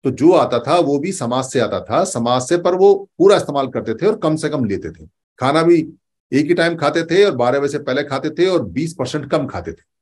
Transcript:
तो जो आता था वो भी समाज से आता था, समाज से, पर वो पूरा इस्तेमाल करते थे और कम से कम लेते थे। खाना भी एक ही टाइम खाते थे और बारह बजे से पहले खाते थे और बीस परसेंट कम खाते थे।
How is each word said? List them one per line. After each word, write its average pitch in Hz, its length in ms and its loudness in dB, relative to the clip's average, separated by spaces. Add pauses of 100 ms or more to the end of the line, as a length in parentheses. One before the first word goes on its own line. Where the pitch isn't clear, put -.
तो 135 80 0
जो 143 200 4
आता 123 280 2
था 151 180 0
वो 143 220 0
भी 151 120 -6
समाज 127 340 -4
से 131 140 -2
आता 101 200 -2
था, 127 240 -2
समाज 123 380 0
से, 170 160 0
पर 175 180 0
वो 196 420 4
पूरा 196 200 8
इस्तेमाल 139 300 -2
करते 113 260 -6
थे 165 120 -4
और 208 120 2
कम 156 180 0
से 151 140 -4
कम 139 160 -2
लेते 95 260 -4
थे। 78 160 -20 (320)
खाना 147 240 2
भी 170 300 2 (400)
एक 147 120 2
ही 170 80 0
टाइम 170 220 0
खाते 160 280 -2
थे 170 220 4
और 175 100 0
बारह 127 240 0
बजे 143 180 -2
से - 20 -4
पहले 139 240 -2
खाते 135 260 -4
थे 170 160 0
और 175 180 0
बीस 127 300 -6
परसेंट 135 380 -6
कम 151 160 -2
खाते 87 240 -10
थे। - 200 -20 (100)